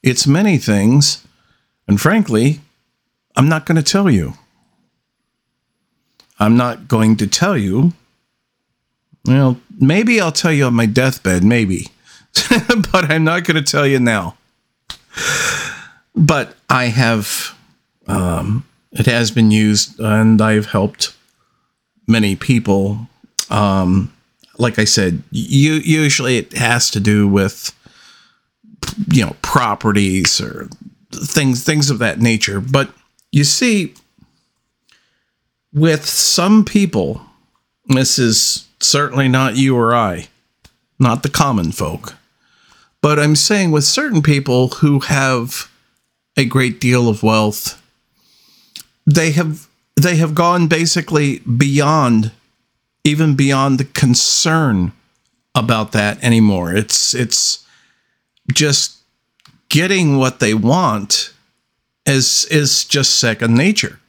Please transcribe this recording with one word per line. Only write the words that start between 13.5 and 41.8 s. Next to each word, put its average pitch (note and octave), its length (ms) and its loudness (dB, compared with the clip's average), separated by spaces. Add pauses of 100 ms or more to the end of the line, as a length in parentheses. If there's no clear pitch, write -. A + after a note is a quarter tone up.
tell C#3+ 240 0
you C3+ 120 2
now. G#2+ 380 -2 (1800)
But D3+ 420 0 (120)
I B2+ 180 0
have, A2+ 680 -2 (520)
um, G2 580 -2 (280)
it - 140 -2
has A#2 240 0
been A2+ 200 4
used, G#2+ 500 0
and A2 400 4
I've G#2+ 260 0
helped - 480 -4 (920)
many G#2+ 300 0
people. G#2 720 -2 (420)
Um, F#2+ 600 0 (460)
like A#2 200 -2
I G#2+ 60 2
said, F2+ 460 0
u-, C#3 440 0
usually D3 640 0
it - 160 -8
has A#2+ 360 0
to G#2 100 -4
do G#2 280 2
with, G2 440 0 (1400)
you B2 120 2
know, - 180 -8
properties G2+ 1000 0
or - 280 -12 (440)
things, C3+ 500 -2
things D3+ 280 0
of A#2 80 -2
that A2+ 220 -2
nature. A2 400 0
But C3+ 300 -2 (400)
you C#3+ 140 2
see, G#3 500 -2 (1800)
with E3 360 0
some G#3 560 2
people, D#3+ 560 -2 (640)
this C3 320 0
is - 480 -2 (140)
certainly C3+ 480 0
not C3 280 0
you C3+ 200 2
or A#2 180 2
I, F#2+ 340 -2 (720)
not A#2+ 240 0
the C#3+ 60 -8
common A2+ 440 -2
folk, - 440 -10 (840)